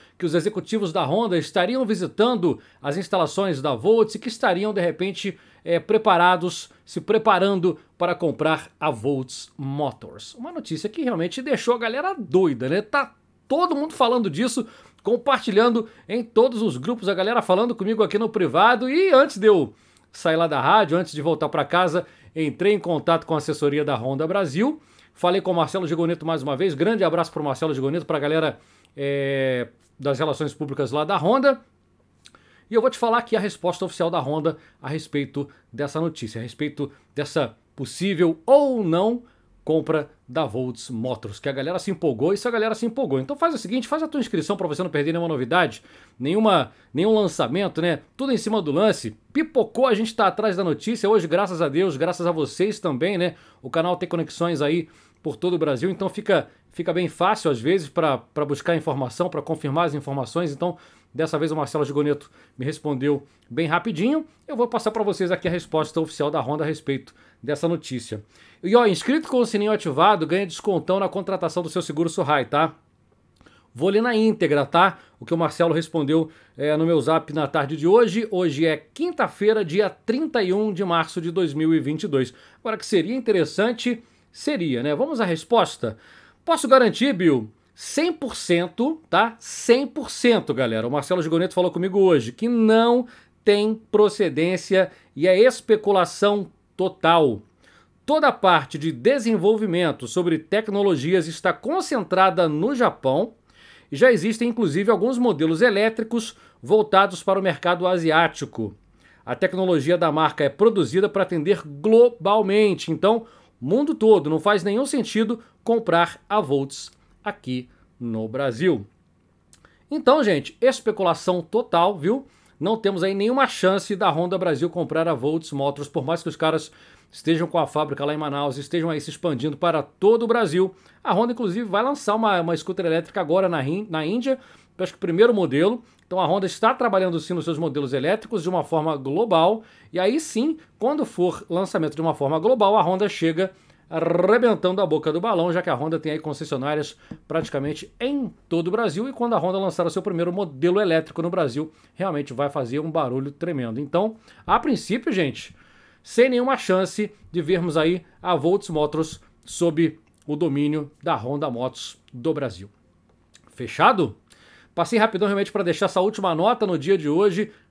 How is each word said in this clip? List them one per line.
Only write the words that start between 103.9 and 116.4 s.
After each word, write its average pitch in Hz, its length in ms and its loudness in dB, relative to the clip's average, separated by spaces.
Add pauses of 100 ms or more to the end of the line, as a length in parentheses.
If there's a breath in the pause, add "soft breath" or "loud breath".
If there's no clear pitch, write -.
e 143 40 -10
já 240 160 6
existem, 226 380 0
inclusive, 208 420 0
alguns 226 260 2
modelos 165 440 0
elétricos 220 760 0 (260 soft breath)
voltados 196 640 2
para 196 160 0
o 185 40 -4
mercado 175 440 0
asiático. 156 880 0 (500 soft breath)
A 123 100 -6
tecnologia 180 640 0
da 160 140 0
marca 151 320 0
é 139 60 2
produzida 190 580 2
para 196 160 0
atender 175 420 0
globalmente, 208 1300 4
então, 220 340 2 (360 loud breath)
mundo 254 320 0
todo, 202 360 4
não 156 100 0
faz 202 240 2
nenhum 208 220 0
sentido 226 560 -2 (220 loud breath)
comprar 196 640 2
a 214 140 0